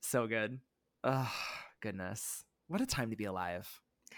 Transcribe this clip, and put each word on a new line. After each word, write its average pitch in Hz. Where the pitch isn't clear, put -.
So 120
good. 113
Ugh, 131
goodness. 95
What 202
a 262
time 120
to 110
be 104
alive. 90